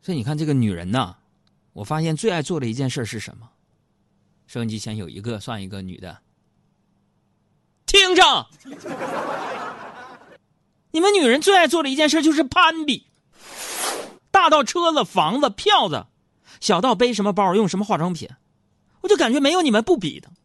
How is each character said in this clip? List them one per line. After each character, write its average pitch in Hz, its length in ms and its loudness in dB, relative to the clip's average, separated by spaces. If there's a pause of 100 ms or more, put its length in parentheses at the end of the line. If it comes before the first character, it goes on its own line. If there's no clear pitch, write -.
所 190 120 -6
以 160 40 -2
你 127 40 -4
看 139 140 -4
这 151 80 -4
个 151 80 -2
女 123 180 2
人 87 200 -6
呐， 104 260 -4 (560)
我 - 120 -14
发 156 180 -4
现 160 140 -2
最 226 140 -2
爱 175 120 -2
做 160 180 -4
的 131 60 -6
一 113 80 -4
件 135 140 -4
事 123 160 -6
是 110 140 -10
什 - 180 -14
么？ 110 140 -20 (960)
收 - 160 -10
音 113 60 -4
机 110 100 -6
前 107 180 -10
有 98 120 -10
一 73 120 -16
个 110 200 -8
算 110 220 -10
一 95 60 -12
个 98 120 -12
女 92 180 -12
的， 85 220 -18 (1700)
听 381 280 4
着， 294 320 4 (2500)
你 320 100 -2
们 403 140 4
女 359 120 4
人 247 140 4
最 392 160 4
爱 339 100 6
做 320 160 0
的 285 60 -2
一 262 80 -4
件 302 120 4
事 302 140 2
就 302 80 4
是 311 140 2
攀 330 400 2
比， 269 220 -4 (1200)
大 359 200 6
到 302 120 4
车 339 300 0
子、 294 100 0
房 185 380 -2
子、 196 80 2
票 302 400 2
子， 135 180 -6 (540)
小 180 220 2
到 247 120 2
背 247 200 2
什 208 100 -2
么 202 80 0
包、 185 220 2
用 208 120 2
什 180 120 -2
么 208 80 -4
化 208 100 -2
妆 170 160 -2
品， 160 160 -10 (720)
我 381 80 -6
就 403 80 6
感 262 160 2
觉 285 80 2
没 277 120 2
有 359 100 0
你 302 80 2
们 214 120 4
不 349 140 2
比 185 240 -6
的。 - 100 -20 (140)